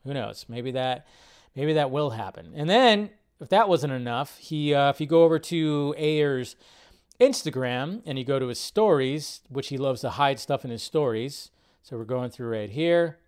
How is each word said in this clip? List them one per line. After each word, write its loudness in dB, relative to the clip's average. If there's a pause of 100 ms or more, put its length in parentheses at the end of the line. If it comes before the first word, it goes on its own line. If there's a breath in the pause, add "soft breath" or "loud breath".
Who -6
knows? -8
Maybe -8
that, -4 (480 soft breath)
maybe -2
that 2
will -2
happen. -10
And -4
then, 4 (300)
if -16
that 4
wasn't 2
enough, -6
he, -2
uh, 4
if -4
you -4
go 6
over 6
to -2
Ayer's 0 (640 soft breath)
Instagram 0
and -6
you -6
go 0
to -2
his -6
stories, 0
which -8
he -6
loves -2
to -4
hide 0
stuff -4
in -8
his -10
stories. -4 (320)
So -14
we're -10
going -4
through -10
right -6
here. 2